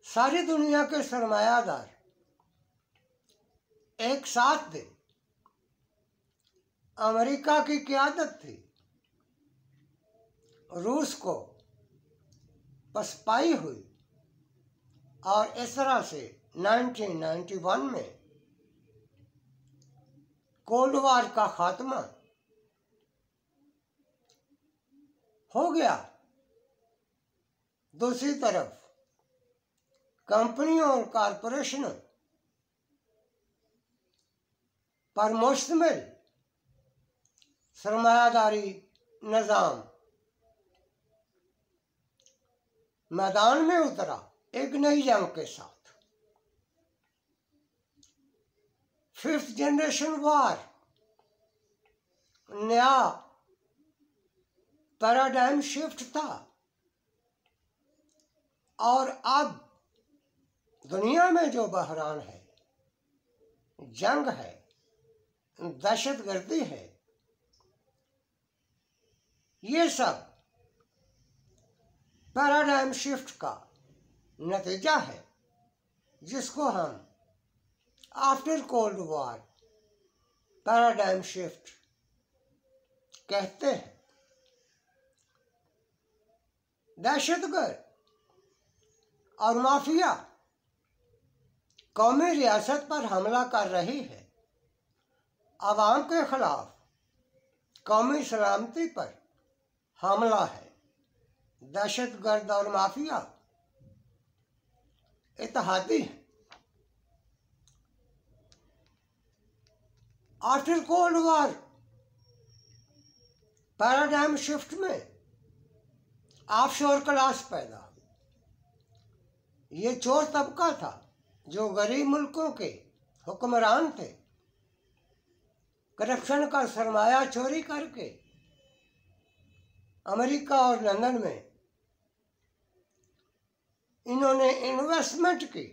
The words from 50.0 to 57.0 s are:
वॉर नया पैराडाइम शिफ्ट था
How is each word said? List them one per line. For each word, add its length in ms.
वॉर 360
नया 580
पैराडाइम 600
शिफ्ट 480
था 180